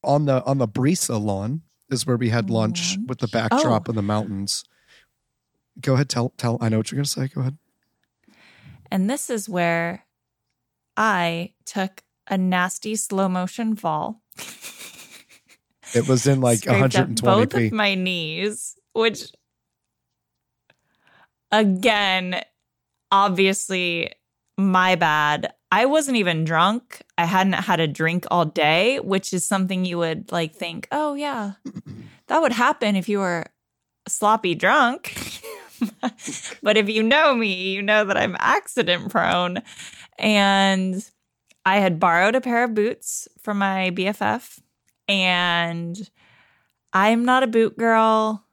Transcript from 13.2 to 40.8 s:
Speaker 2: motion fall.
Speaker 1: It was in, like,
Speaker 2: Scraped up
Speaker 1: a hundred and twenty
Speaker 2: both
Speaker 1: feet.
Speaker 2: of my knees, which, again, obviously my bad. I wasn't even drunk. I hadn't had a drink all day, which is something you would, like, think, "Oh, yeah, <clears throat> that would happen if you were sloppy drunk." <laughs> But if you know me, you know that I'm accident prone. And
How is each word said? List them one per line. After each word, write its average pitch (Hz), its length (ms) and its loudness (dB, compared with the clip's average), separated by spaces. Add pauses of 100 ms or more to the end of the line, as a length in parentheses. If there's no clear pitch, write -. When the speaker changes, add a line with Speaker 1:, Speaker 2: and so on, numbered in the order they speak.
Speaker 2:
motion 185 460 -4
fall. 160 460 -4 (1700)
Speaker 1:
It 120 140 2
was 131 180 2
in, 139 160 4
like, 120 180 4
Speaker 2:
Scraped - 100 -6
up 127 60 4
Speaker 1:
a - 40 4
hundred 180 300 2
and 113 80 -4
twenty 180 280 4
Speaker 2:
both 269 80 -8
Speaker 1:
feet. - 140 2
Speaker 2:
of 151 60 -2
my 208 220 0
knees, 180 800 -4 (180)
which, 226 380 -2 (2250)
again, 196 880 2 (680)
obviously 190 1000 2 (460)
my 185 380 4
bad. 151 580 0 (180)
I 208 140 4
wasn't 277 320 2
even 170 280 0
drunk. 175 560 0 (160)
I 170 80 2
hadn't 190 280 2
had 180 260 0
a 160 80 2
drink 160 440 -2
all 170 140 2
day, 165 540 2
which 190 340 -4
is 180 120 -2
something 190 380 -2
you 175 140 -4
would, 165 340 -4
like, 165 240 -4
think, 170 360 -10
"Oh, 294 240 -4
yeah, 262 380 -6 (360)
<clears throat> - 380 -18
that 311 140 0
would 254 120 2
happen 233 420 2
if 185 140 -2
you 202 100 0
were 175 260 -2 (600)
sloppy 208 480 0
drunk." 240 640 2
<laughs> - 140 -10 (1300)
But 214 140 4
if 208 100 2
you 220 160 0
know 277 320 4
me, 220 180 -2
you 190 280 -4
know 214 240 2
that 190 100 -2
I'm - 240 0
accident 220 720 0
prone. 180 500 0 (560)
And 196 880 2 (600)